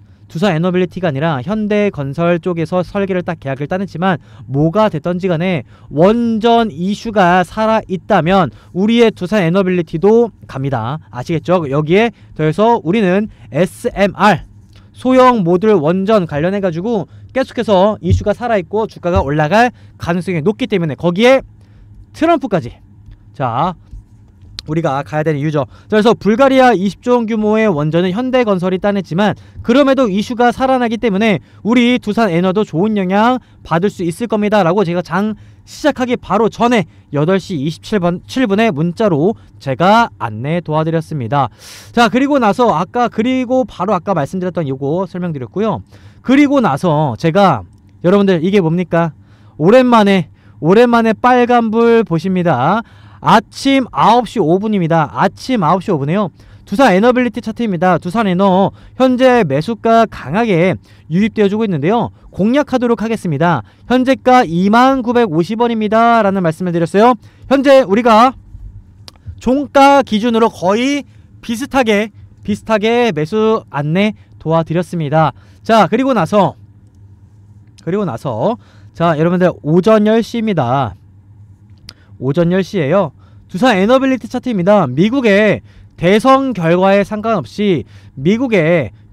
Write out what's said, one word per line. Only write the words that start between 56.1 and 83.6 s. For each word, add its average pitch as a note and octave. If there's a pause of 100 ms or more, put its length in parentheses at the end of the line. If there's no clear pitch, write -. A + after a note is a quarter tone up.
두산 B3+
에너빌리티 A#3+
차트입니다. F#3
두산 G3+
에너 F#3 (260)
현재 B3+
매수가 A3
강하게 F3+ (340)
유입되어주고 G#3
있는데요. F3+ (200)
공략하도록 A#3+
하겠습니다. E3+ (260)
현재가 B3+
이만 A3
구백오십 G#3+
원입니다."라는 A3
말씀을 E3+
드렸어요. F#3+ (340)
현재 C4+
우리가 A3+ (1040)
종가 C#4
기준으로 A3+
거의 B3 (380)
비슷하게, A3+ (340)
비슷하게 A3
매수 G#3+
안내 E3+ (240)
도와드렸습니다. D#3+ (300)
자, G#3+
그리고 C4
나서, G#3 (1300)
그리고 G3+
나서, C3 (380)
자, E3
여러분들 F3 (120)
오전 G#3
열 A3+
시입니다. C#3+ (1300)
오전 E3+
열 F#3+
시에요. E3+ (360)
두산 G#3